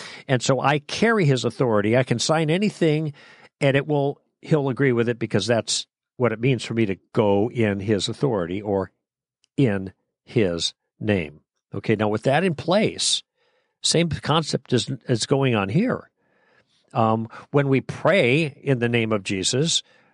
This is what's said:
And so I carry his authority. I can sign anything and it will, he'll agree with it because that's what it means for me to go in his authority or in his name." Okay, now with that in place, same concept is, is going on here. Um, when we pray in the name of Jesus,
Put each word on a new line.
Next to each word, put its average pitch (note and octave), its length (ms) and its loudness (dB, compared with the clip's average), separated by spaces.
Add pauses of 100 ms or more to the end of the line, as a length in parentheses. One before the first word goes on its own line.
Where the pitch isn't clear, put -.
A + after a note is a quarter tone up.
(260)
And B2+ 160 0
so C3+ 160 2
I C#3 220 2
carry A3 460 0
his B2+ 180 2
authority. A2+ 520 2
I C3 60 4
can A#2+ 160 0
sign D#3 320 0
anything D#3+ 640 0 (480)
and C#3 160 4
it C#3+ 100 0
will, C#3+ 340 0 (200)
he'll C#3+ 300 0
agree C3 220 2
with A#2 160 2
it A#2 120 -2
because G#2+ 260 -2
that's A2+ 400 0 (300)
what A#2+ 160 2
it A2 80 -8
means B2 240 0
for A#2 100 -8
me A2+ 120 2
to F#2+ 100 -2 (160)
go G#2 400 2
in G#2 260 0
his G2 300 0
authority G#2 520 -4
or G2 300 -4 (640)
in G2 360 0 (320)
his F2 500 -2 (240)
name." F2 420 -4 (320)
Okay, G#2 240 -2
now G#2+ 100 0
with G#2 160 -2
that C#3+ 220 2
in F3 100 0
place, - 680 -2 (580)
same E3+ 260 2
concept D3 640 -2
is, A#2+ 160 0 (200)
is A#2+ 180 -2
going C3+ 300 0
on G2 120 0
here. E3 400 -2 (840)
Um, A2+ 360 0 (220)
when C#3+ 160 2
we C3+ 140 2
pray D#3 640 2 (180)
in C3+ 160 0
the A#2+ 100 0
name A#2 220 0
of G2+ 140 -2
Jesus, A2+ 580 -2 (300)